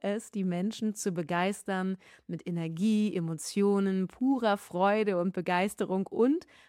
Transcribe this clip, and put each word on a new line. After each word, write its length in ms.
es, 300
die 140
Menschen 500
zu 160
begeistern 840
mit 220
Energie, 680
Emotionen, 920
purer 500
Freude 600
und 140
Begeisterung 760
und 400